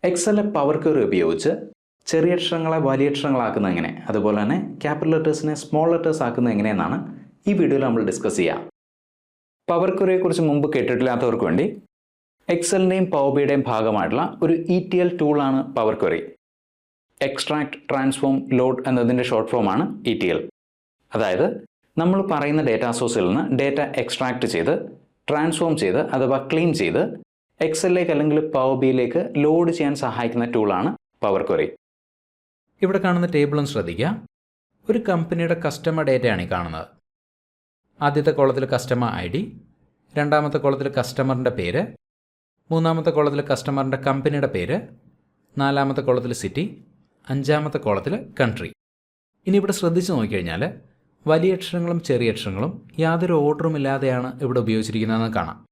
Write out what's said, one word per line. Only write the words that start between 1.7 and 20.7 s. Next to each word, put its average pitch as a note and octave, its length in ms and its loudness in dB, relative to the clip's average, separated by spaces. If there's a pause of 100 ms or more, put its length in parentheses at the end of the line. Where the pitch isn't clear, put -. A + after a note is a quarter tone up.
ചെറിയ E3 280 4
അക്ഷരങ്ങളെ D#3+ 400 -2 (100)
വലിയ C3+ 240 2
അക്ഷരങ്ങളാക്കുന്നത് A#2+ 640 0
എങ്ങനെ, E2 180 -2 (180)
അതുപോലെ G#2 320 2
തന്നെ A#2+ 160 0 (240)
ക്യാപിറ്റൽ D3+ 340 0
ലെറ്റേഴ്സിനെ D#3 460 0
സ്മോൾ D#3 320 0
ലെറ്റേഴ്സ് D#3+ 320 0
ആക്കുന്നത് A#2+ 300 0
എങ്ങനെയെന്നാണ് G2+ 420 0 (520)
ഈ G3+ 100 4
വീഡിയോയിൽ C3+ 260 2
നമ്മൾ A#2 240 0
ഡിസ്കസ് G2 300 -4
ചെയ്യുക. - 280 0 (1040)
പവർ F3 260 2
ക്വറിയെക്കുറിച്ച് F#3 520 2
മുമ്പ് D3 260 2
കേട്ടിട്ടില്ലാത്തവർക്ക് B2 760 2
വേണ്ടി, F2+ 160 2 (920)
Excel-ിൻ്റെയും F#3 580 2
Power C#3 220 2
B C#3+ 40 4
I-യുടെയും C#3 320 2
ഭാഗമായിട്ടുള്ള A2 540 0 (180)
ഒരു E3 120 4 (200)
ഇ - 20 4 (120)
ടി F3+ 140 0
എൽ F3 80 2 (100)
ടൂളാണ് D3 380 2 (180)
പവർ A2 240 2
ക്വറി. E2+ 200 0 (1080)
എക്സ്ട്രാക്ട്, C#3 480 -4 (120)
ട്രാൻസ്ഫോം, C3+ 460 0 (240)
ലോഡ് B2+ 300 2
എന്നതിൻ്റെ B2 400 2
ഷോർട്ട് A2 240 0
ഫോമാണ് A2 320 2 (260)
ഇ - 100 2
ടി F2+ 140 0
എൽ. - 60 -2 (720)